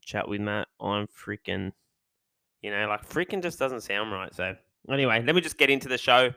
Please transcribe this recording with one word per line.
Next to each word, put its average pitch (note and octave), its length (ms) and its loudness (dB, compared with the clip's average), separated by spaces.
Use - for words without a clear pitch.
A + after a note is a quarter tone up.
Chat - 240 -6
with G2+ 140 -4
Matt, G#2 260 -2
I'm G#2 260 -2
freaking, F#2+ 640 -6
you G#2 100 -10
know, G#2 160 -2
like, G#2 200 -4
freaking F3+ 340 -4
just E3+ 180 -6
doesn't B2+ 220 -2
sound G#2+ 300 -4
right. F#2+ 220 -6
So F#2 220 -4
anyway, B2+ 340 2
let D3+ 100 2
me F3+ 60 6
just D#3 160 -6
get C3+ 120 6
into C3+ 180 2
the B2+ 100 0
show. B2+ 400 6